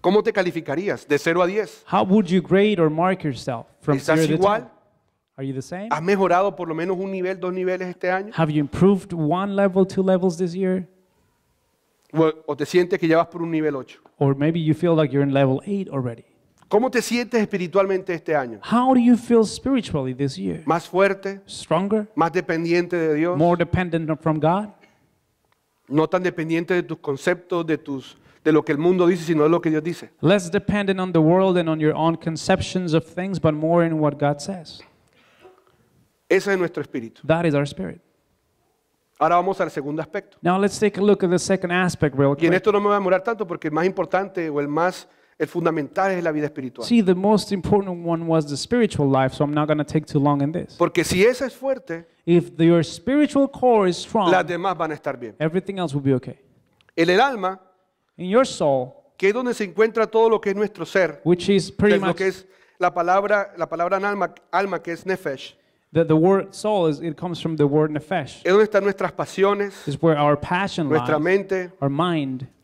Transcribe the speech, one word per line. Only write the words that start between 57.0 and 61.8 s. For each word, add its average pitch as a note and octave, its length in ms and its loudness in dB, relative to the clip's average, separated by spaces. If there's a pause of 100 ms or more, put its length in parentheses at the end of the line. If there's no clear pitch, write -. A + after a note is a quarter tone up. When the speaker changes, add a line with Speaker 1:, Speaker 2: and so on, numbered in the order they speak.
Speaker 1:
el F#3 100 4
alma, G3 400 -2 (560)
Speaker 2:
In F3+ 140 -8
your B3+ 160 4
soul, C3+ 460 -2 (260)
Speaker 1:
que G3 100 2
es G#3 60 2
donde B3 200 -2
se G#3+ 100 -4
encuentra G#3+ 420 0
todo A3+ 240 2
lo G#3+ 100 2
que G3+ 100 -4
es G3 60 -2
nuestro G3+ 300 -4
ser, E3+ 380 0
Speaker 2:
which F3 240 2
is G3 220 2
Speaker 1:
que - 60 -16
Speaker 2:
pretty G#3 200 4